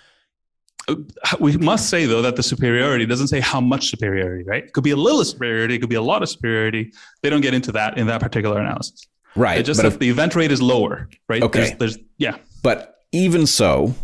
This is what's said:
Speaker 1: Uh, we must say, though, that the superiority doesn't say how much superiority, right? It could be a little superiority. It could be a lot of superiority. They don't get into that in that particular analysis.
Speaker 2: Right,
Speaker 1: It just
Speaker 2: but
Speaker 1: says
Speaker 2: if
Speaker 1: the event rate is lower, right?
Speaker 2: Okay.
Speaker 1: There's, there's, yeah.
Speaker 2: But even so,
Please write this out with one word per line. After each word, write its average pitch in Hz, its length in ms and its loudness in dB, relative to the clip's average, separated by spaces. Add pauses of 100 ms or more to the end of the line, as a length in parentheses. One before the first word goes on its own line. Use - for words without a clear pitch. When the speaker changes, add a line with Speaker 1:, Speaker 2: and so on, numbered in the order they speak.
(880)
Speaker 1:
Uh, 147 80 -2 (420)
we 147 200 2
must 190 320 0
say, 170 160 2
though, 113 160 2
that 123 120 0
the 127 80 -2
superiority 123 640 0
doesn't 127 220 0
say 139 120 0
how 131 200 -2
much 127 300 0
superiority, 92 520 -4
right? 101 220 -6
It - 80 -20
could 135 120 0
be 143 60 2
a 143 60 2
little 220 280 2
superiority. 117 500 -2
It 120 60 -2
could 120 100 -4
be 117 60 -2
a 110 60 -2
lot 190 200 0
of 165 80 -4
superiority. 110 600 -4 (300)
They 143 80 0
don't 147 120 2
get 131 120 2
into 123 180 -2
that 107 260 -2
in 110 100 0
that 113 120 -2
particular 107 380 -2
analysis. - 480 -6 (300)
Speaker 2:
Right, 180 220 2
Speaker 1:
It 117 60 0
just 143 140 0
Speaker 2:
but 110 60 4
Speaker 1:
says 104 80 4
Speaker 2:
if - 80 -6
Speaker 1:
the 127 80 2
event 151 260 2
rate 160 160 2
is 127 120 0
lower, 123 460 0 (200)
right? 113 140 0
Speaker 2:
Okay. 113 180 0
Speaker 1:
There's, 107 180 -2
there's, 110 200 -2 (180)
yeah. 123 220 -2 (240)
Speaker 2:
But - 340 -2 (160)
even 170 340 4
so, 92 580 2